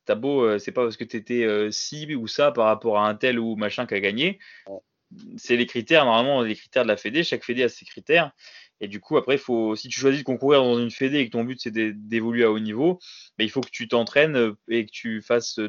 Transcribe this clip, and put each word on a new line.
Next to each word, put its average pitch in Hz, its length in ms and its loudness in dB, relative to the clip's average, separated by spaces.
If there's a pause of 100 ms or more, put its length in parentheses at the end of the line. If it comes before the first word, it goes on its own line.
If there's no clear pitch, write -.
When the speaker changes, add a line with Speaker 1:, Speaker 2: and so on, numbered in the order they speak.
Speaker 1:
t'as 107 80 0
beau, 131 300 0
euh, 107 160 2
c'est - 120 -8
pas 127 120 0
parce 113 140 -2
que - 60 -10
t'étais, 117 420 -4
euh, 107 260 0
ci 151 420 -8
ou 117 140 -6
ça 143 240 2
par 120 140 2
rapport 107 340 2
à 104 100 4
un 107 60 -2
tel 123 240 0
ou 113 160 -4
machin 107 320 -4
qui 110 80 -4
a 98 40 0
gagné. 120 380 -2 (300)
Speaker 2:
Ouais. 98 100 -14 (600)
Speaker 1:
C'est 120 200 0
les 120 80 0
critères, 135 400 2
normalement, 123 380 4
les 110 100 -2
critères - 300 -2
de 113 40 2
la 107 100 2
fédé. 135 260 -2
Chaque 135 200 -4
fédé 123 200 -2
a 120 60 2
ses - 140 -10
critères. 151 480 0 (500)
Et 107 60 -8
du 101 140 -12
coup, 151 160 0
après, 131 200 2
faut, 113 380 0
si 113 140 -14
tu - 100 -8
choisis 139 220 2
de - 40 -12
concourir 135 360 4
dans 120 180 2
une 120 120 -2
fédé 135 260 -2
et 135 80 2
que 113 60 -10
ton 117 120 -2
but, 123 160 -8
c'est 117 120 -6
d'é-, 110 200 0
d'évoluer 113 540 0
à 110 60 4
haut 110 80 0
niveau, 123 400 0 (380)
ben, 107 60 0
il 110 60 0
faut 135 100 -4
que 123 120 -8
tu 117 180 -10
t'entraînes, 139 480 2
euh, 113 160 2 (160)
et 117 160 0
que 104 60 -18
tu 110 300 -8
fasses 120 460 -2